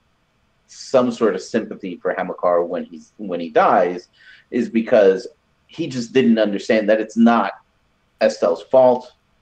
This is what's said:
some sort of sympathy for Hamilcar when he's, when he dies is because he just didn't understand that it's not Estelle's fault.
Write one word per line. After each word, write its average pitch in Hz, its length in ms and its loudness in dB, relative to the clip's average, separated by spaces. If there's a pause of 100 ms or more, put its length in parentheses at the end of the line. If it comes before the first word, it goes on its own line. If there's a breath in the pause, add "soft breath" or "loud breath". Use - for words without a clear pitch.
(680)
some 123 440 -2
sort 110 240 0
of 92 60 -8
sympathy 98 560 -8
for 90 200 -6
Hamilcar 87 460 -2
when 85 220 -8
he's, 80 320 -20
when 92 220 -8
he 85 100 -8
dies 101 580 0 (440 soft breath)
is 113 180 -4
because 104 580 2 (400)
he 165 200 -10
just 127 260 -10
didn't 117 260 4
understand 104 500 0
that 110 120 4
it's - 160 -8
not 117 360 2 (680)
Estelle's 104 420 0
fault. 127 480 2 (300)